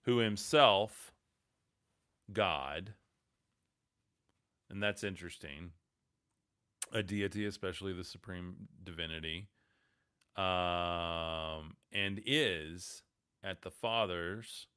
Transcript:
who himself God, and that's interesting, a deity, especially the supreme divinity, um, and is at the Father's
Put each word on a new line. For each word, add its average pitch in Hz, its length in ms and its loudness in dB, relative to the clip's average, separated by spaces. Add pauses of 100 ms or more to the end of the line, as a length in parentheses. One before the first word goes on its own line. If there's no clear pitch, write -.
who 123 160 4
himself 110 960 6 (1200)
God, 87 640 0 (1800)
and 98 120 -6
that's 104 220 0
interesting, 85 680 -8 (1200)
a 110 120 0
deity, 101 420 -2
especially 95 480 -4
the 90 100 -8
supreme 90 640 -12 (160)
divinity, 82 680 -6 (840)
um, 85 1400 0 (160)
and 98 340 -2
is 90 760 -2 (400)
at 95 180 -8
the 92 100 -10
Father's 104 1040 -2